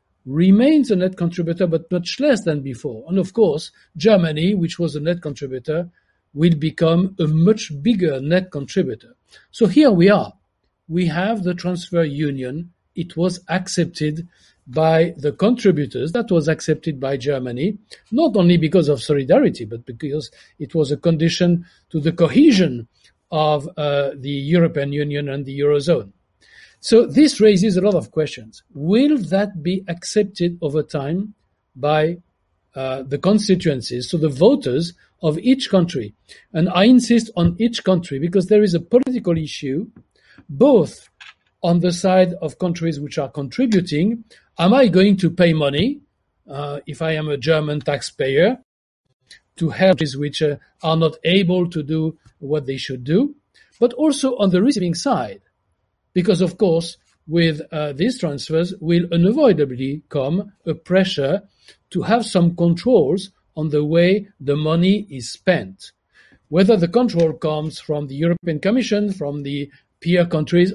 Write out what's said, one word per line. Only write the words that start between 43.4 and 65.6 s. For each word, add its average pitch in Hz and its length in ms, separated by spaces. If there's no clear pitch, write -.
Am 175 160
I 262 140
going 190 300
to 175 120
pay 170 240
money, 156 480
uh, 143 380
if 160 160
I 160 80
am 156 180
a 143 80
German 151 440
taxpayer, 147 760
to 160 120
help 185 300
countries 135 180
which, 143 240
uh, 147 140
are 160 160
not 160 260
able 180 460
to 160 140
do 160 340
what 143 260
they 135 120
should 131 260
do? 214 320
But 247 140
also 285 440
on 202 120
the 180 140
receiving 190 320
side, 123 460
because 180 280
of 180 160
course, 170 400
with, 160 340
uh, 151 220
these 202 240
transfers 160 600
will 170 320
unavoidably 156 1000
come 160 440
a 165 80
pressure 185 720
to 180 100
have 226 240
some 170 300
controls 170 720
on 156 140
the 147 160
way 175 420
the 143 160
money 170 560
is 131 200
spent. 104 600